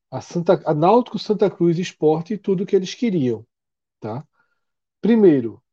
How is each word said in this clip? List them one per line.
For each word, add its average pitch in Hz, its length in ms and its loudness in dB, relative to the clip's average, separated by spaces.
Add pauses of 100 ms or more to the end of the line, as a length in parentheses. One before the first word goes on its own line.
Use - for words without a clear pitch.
(100)
a 127 100 -10
Santa, 170 440 -2
a 151 80 -2
Náutico, 190 460 0
Santa 202 320 -2
Cruz 170 280 0
e 185 40 -6
Sport 165 600 -2
tudo 190 200 -2
o 202 40 -6
que 202 100 0
eles 185 180 -2
queriam, 131 520 -2 (540)
tá? 135 260 -10 (720)
Primeiro, 156 640 2 (100)